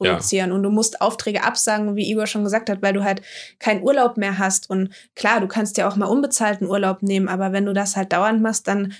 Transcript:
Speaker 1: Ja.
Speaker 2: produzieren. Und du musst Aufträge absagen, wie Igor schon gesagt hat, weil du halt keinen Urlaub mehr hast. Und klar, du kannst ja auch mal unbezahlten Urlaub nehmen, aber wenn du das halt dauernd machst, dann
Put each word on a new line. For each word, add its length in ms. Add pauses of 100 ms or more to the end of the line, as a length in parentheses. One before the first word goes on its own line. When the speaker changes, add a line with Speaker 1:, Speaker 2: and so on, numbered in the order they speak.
Speaker 1:
Ja. 120
Speaker 2:
produzieren. 400
Und 100
du 60
musst 320
Aufträge 420
absagen, 540
wie 120
Igor 160
schon 200
gesagt 240
hat, 120
weil 120
du 100
halt 180 (380)
keinen 240
Urlaub 320
mehr 220
hast. 320
Und 220 (220)
klar, 280
du 80
kannst 280
ja 120
auch 80
mal 80
unbezahlten 640
Urlaub 360
nehmen, 240
aber 240
wenn 140
du 80
das 240
halt 160
dauernd 280
machst, 240
dann 340